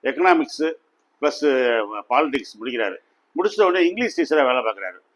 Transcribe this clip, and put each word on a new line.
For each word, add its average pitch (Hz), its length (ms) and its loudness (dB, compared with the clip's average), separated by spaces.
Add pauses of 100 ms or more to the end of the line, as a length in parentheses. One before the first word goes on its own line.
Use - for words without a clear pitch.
எக்கனாமிக்ஸ் 156 680 0 (480)
பிளஸ் 147 220 0 (680)
பாலிடிக்ஸ் 135 500 0
முடிக்கிறாரு. 113 360 -4 (400)
முடிச்சிட்ட 202 300 0
உடனே 180 220 2
இங்கிலீஷ் 202 320 -4
டீச்சரா 151 260 2
வேலை 127 160 0
பார்க்குறாரு. 98 360 -6 (180)